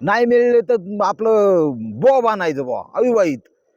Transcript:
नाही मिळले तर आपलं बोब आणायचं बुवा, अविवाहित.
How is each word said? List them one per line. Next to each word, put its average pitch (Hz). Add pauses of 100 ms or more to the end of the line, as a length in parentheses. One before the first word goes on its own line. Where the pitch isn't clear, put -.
नाही 214
मिळले 240
तर 208
आपलं 202
बोब 160
आणायचं 165
बुवा, 113 (100)
अविवाहित. 220 (400)